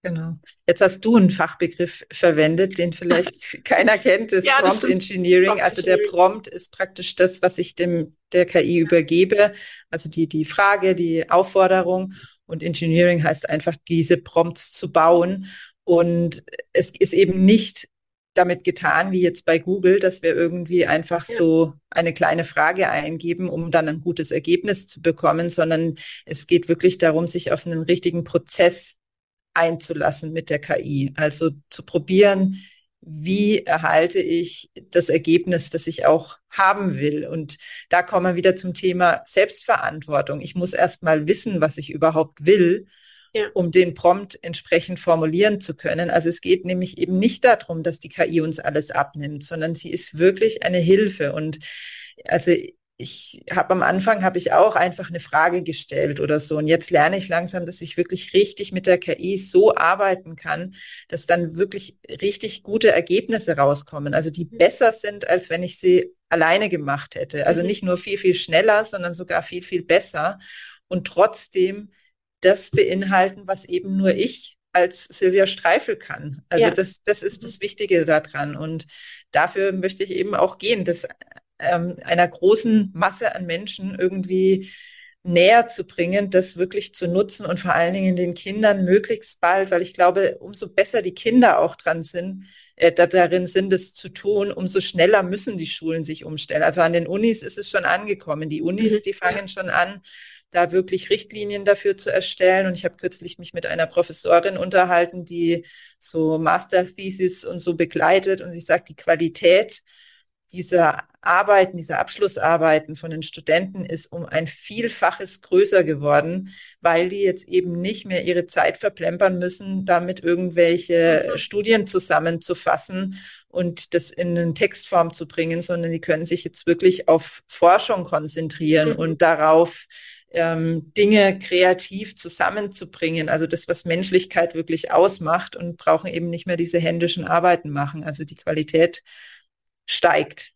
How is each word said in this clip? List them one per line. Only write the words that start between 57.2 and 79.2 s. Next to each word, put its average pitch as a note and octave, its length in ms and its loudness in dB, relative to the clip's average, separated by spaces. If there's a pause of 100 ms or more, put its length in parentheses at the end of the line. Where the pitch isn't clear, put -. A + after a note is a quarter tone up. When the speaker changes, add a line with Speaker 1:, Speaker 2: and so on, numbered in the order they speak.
Speaker 1:
langsam, F3 360 -4
dass F3 160 -14
ich - 160 -12
wirklich - 380 -6
richtig G3 380 2
mit F#3 160 -2
der F3+ 100 6
K - 180 -4
I F#3 220 -4
so F#3+ 380 4
arbeiten F#3 580 0
kann, E3+ 400 -8 (320)
dass - 200 -10
dann E3+ 280 0
wirklich F#3+ 420 -6 (240)
richtig - 440 -6
gute G#3+ 260 4
Ergebnisse F3 640 -2
rauskommen, C#3+ 580 -2
also D#3+ 160 -2
die D#3+ 160 -10
Speaker 2:
Mhm. - 120 -20
Speaker 1:
besser A3 340 4
sind, G3+ 360 -10
als F3+ 200 0
wenn F3 140 -4
ich F3 160 -10
sie F3+ 340 2 (160)
alleine E3+ 400 2
gemacht C#3+ 460 -6
hätte. C#3+ 320 -6
Also E3 140 2
Speaker 2:
Mhm. F3 80 -2
Speaker 1:
nicht G#3 160 -4
nur F3+ 140 -2
viel, G3+ 200 -6
viel F3+ 160 2
schneller, G#3 500 2
sondern F3 300 -8
sogar E3+ 300 -6
viel, F3+ 180 -12
viel E3+ 220 -6
besser F3 560 -2 (480)
und F3+ 180 -6
trotzdem G3 840 -2 (480)
das F#3+ 300 2
beinhalten, F#3+ 760 0
was F#3+ 180 -6
eben F#3 320 -6
nur F#3+ 160 2
ich - 440 -6 (160)
als F3+ 320 2
Silvia F#3+ 420 2
Streifel F#3+ 480 0
kann. D3 540 -14
Also F3 160 4
Speaker 2:
Ja. G#3+ 80 4
Speaker 1:
das, F#3 320 -4
das G3+ 180 -2
ist G3 200 -8
Speaker 2:
Mhm. A3+ 40 -14
Speaker 1:
das - 140 -14
Wichtige F#3+ 440 0
daran. D3 520 -2
Und D#3+ 320 -10 (420)